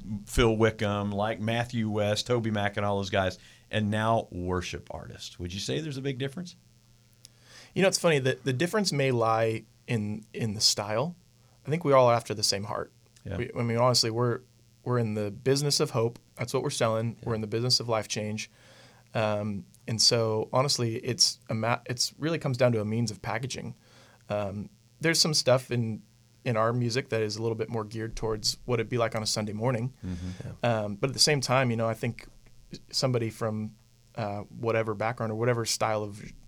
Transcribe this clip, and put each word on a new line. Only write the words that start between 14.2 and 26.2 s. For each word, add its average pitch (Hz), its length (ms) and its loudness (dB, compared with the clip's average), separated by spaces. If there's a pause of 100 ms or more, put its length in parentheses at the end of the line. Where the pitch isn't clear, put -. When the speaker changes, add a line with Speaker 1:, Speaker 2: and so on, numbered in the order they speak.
Speaker 2:
we're 123 140 2
in 113 160 0
the 104 160 -2
business 139 500 2
of 147 100 2
hope. 117 280 0 (180)
That's - 180 -6
what 131 80 2
we're 147 80 -2
selling. 113 500 0
Speaker 3:
Yeah. - 80 -8
Speaker 2:
We're 117 60 0
in 110 60 -2
the 110 60 -6
business 117 340 0
of 117 80 -8
life 110 200 0
change. 107 420 -6 (640)
Um, 107 500 -2 (240)
and 113 120 0
so, 113 520 2
honestly, 123 440 2
it's - 420 0 (100)
a - 60 -4
ma-, 113 320 0
it's - 320 -2
really 156 200 -2
comes 135 180 -2
down 123 160 6
to 110 80 2
a 104 40 -2
means 110 260 0
of 104 120 -12
packaging. 120 520 -6 (540)
Um, 104 420 -4 (300)
there's 160 200 2
some 156 140 2
stuff 127 360 4
in, 113 320 -2 (420)